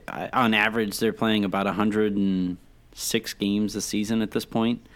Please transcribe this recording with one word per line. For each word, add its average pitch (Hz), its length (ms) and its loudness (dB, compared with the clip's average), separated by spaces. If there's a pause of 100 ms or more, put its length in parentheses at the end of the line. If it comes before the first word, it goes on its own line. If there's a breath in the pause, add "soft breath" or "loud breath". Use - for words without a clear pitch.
(320)
on 120 220 4
average, 107 440 2
they're 110 140 2
playing 107 320 2
about 98 220 0
a 98 60 0
hundred 107 440 2
and 92 400 0 (380)
six - 400 -4
games 104 400 0
a 107 60 -4
season 107 420 -2
at 107 80 -4
this 113 140 -2
point, 117 520 -2